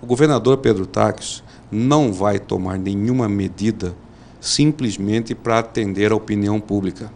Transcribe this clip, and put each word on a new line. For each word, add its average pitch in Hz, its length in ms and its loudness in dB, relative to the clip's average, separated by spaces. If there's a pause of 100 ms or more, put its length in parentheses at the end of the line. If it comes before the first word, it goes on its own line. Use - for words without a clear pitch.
O - 40 -16
governador 127 520 4
Pedro 104 280 2
Taques - 580 -2 (260)
não 127 440 2
vai 98 260 0
tomar 95 380 -4
nenhuma 104 500 -2
medida 98 640 -2 (460)
simplesmente 113 960 0
pra 113 240 0
atender 107 520 0
a 110 40 4
opinião 104 460 0
pública. 101 540 -4